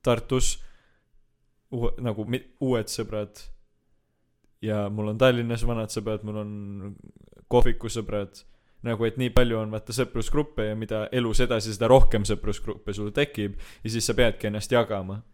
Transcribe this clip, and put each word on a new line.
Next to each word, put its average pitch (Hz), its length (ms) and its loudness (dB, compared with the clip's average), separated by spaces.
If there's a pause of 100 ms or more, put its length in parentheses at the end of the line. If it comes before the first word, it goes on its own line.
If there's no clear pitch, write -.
Tartus 123 520 2 (1160)
uue-, 120 240 0
nagu 110 300 -4
mi-, 127 160 -4 (140)
uued 123 340 -2
sõbrad 104 500 -8 (1200)
ja 107 260 -2
mul 104 240 -4
on 110 80 -6
Tallinnas 120 440 2
vanad 113 280 -2
sõbrad, 107 320 -6
mul 107 120 -8
on 104 140 -8 (960)
kohvikusõbrad. 113 960 2 (420)
Nagu, 117 200 -2
et 113 120 -2
nii 123 160 -2
palju 117 280 4
on, 107 120 -6
vaata, 110 200 -10
sõprusgruppe 117 760 -2
ja 107 100 -4
mida 110 320 -4
elus 117 320 2
edasi, 113 320 0
seda 113 160 0
rohkem 117 360 8
sõprusgruppe 104 680 -4
sul 104 200 -6
tekib 104 440 -4 (200)
ja 110 160 -8
siis 113 160 -2
sa 110 80 -2
peadki 113 320 2
ennast 104 240 -4
jagama 107 480 -2 (140)